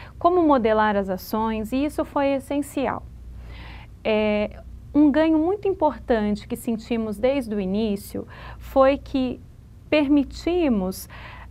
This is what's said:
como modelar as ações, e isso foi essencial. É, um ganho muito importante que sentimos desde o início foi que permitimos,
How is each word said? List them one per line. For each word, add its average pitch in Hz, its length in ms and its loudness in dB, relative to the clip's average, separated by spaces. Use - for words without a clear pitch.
como 349 280 4
modelar 214 500 4
as 196 140 0
ações, 220 640 -2
e 262 120 0
isso 302 180 -2
foi 285 260 0
essencial. 277 720 -2
É, 214 560 0
um 294 160 6
ganho 311 280 4
muito 381 300 0
importante 233 800 0
que 240 80 -4
sentimos 220 640 -4
desde 240 360 0
o 208 60 -2
início 202 640 -2
foi 269 380 4
que 262 420 -4
permitimos, 285 1200 2